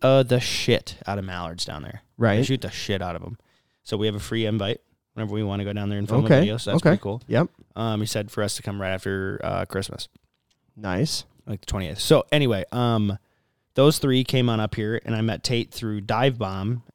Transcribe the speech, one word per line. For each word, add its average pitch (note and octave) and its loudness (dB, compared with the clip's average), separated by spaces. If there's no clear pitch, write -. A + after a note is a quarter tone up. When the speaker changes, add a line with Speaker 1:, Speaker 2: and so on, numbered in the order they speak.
Speaker 1:
uh, C3+ 8
the B2 4
shit - 0
out G2+ -4
of F#2+ -6
mallards F2 -6
down D2+ -10
there. - -14
Speaker 2:
Right. G#2+ 4
Speaker 1:
They C3 4
shoot C3+ 0
the G#2+ -6
shit G2 -2
out F2+ -4
of E2+ -8
'em. F2 -12
So A2+ -4
we G#2+ 2
have G#2 0
a G2+ -6
free A2+ -2
invite G#2 -2
whenever G#2+ -6
we G#2+ -2
wanna G2+ -2
go G2+ -4
down G2+ -4
there G#2 -4
and G#2 -4
film A2+ 4
Speaker 2:
Okay. B2+ 4
Speaker 1:
a - 6
video. G#2+ 0
So G2+ -6
that's - 2
Speaker 2:
Okay. D#3 4
Speaker 1:
pretty G3 2
cool. G#2 -6
Speaker 2:
Yep. A#2+ 2
Speaker 1:
Um, A2 -2
he G#2 -2
said G#2 -4
for G#2+ -2
us G2+ -2
to - -10
come G2+ -6
right F#2+ -2
after, F#2+ -4
uh, F#2 -2
Christmas. - -6
Speaker 2:
Nice. G#2 -2
Speaker 1:
Like G2+ -8
the - -20
twentieth. F#2+ -4
So - 6
anyway, B2 2
um, A2+ 2
those D3 6
three B2+ 2
came B2 2
on A2 2
up G#2+ -2
here, A2 -4
and A2+ -2
I A2 -2
met A2 -2
Tate A#2+ -2
through G#2+ -6
Dive A#2 0
Bomb G2+ -4